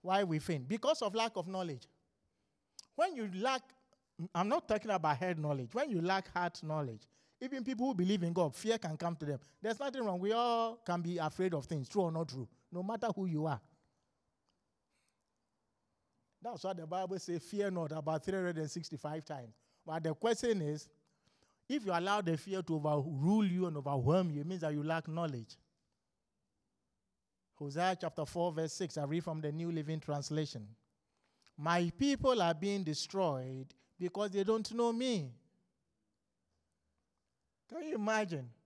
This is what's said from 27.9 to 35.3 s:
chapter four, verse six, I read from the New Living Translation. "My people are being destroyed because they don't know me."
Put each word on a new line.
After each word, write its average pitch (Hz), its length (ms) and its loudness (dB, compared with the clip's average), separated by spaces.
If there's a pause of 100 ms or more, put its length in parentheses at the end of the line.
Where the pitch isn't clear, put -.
chapter 160 260 -2
four, 175 260 0
verse 160 220 -2
six, 175 240 -4
I 147 60 0
read 156 200 0
from 156 180 -4
the 147 100 -2
New 165 200 -2
Living 156 280 -2
Translation. 147 680 -4 (920)
"My 170 400 2
people 262 440 4
are 170 120 6
being 196 300 0
destroyed 135 880 -2 (260)
because 185 320 -2
they 196 120 2
don't 220 300 2
know 233 200 2
me." 226 400 0 (2250)